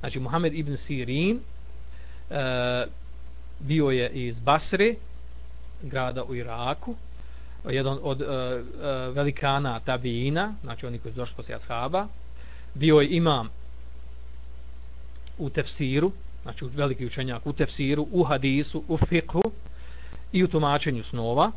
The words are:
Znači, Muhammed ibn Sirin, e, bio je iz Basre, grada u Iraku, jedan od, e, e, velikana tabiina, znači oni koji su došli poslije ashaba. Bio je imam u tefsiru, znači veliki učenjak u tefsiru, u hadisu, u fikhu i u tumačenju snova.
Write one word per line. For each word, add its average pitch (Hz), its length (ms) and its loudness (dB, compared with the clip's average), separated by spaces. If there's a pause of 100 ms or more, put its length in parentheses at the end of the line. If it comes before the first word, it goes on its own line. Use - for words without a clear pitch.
Znači, 131 200 -4
Muhammed 151 340 2
ibn 143 220 -2
Sirin, 143 640 0 (880)
e, 123 560 0 (760)
bio 147 300 4
je 123 200 4
iz 120 300 -4
Basre, 180 540 4 (880)
grada 127 420 -2
u 135 100 -4
Iraku, 120 600 -4 (720)
jedan 135 340 2
od, 139 200 0
e, - 20 0
e, 127 380 -2 (480)
velikana 139 680 2
tabiina, 131 840 0
znači 131 240 -6
oni 120 120 -6
koji 117 140 -6
su 117 40 -6
došli 123 200 -4
poslije 117 200 -6
ashaba. 139 500 -2 (680)
Bio 151 260 8
je 143 80 4
imam 151 400 4 (1900)
u 147 120 0
tefsiru, 147 640 2 (300)
znači - 220 -6
veliki 131 420 0
učenjak 127 400 -4
u 143 60 -2
tefsiru, 147 600 2
u 180 120 6
hadisu, 139 640 2
u 160 100 2
fikhu - 440 4 (880)
i 185 120 6
u 180 40 4
tumačenju 143 540 2
snova. 123 540 2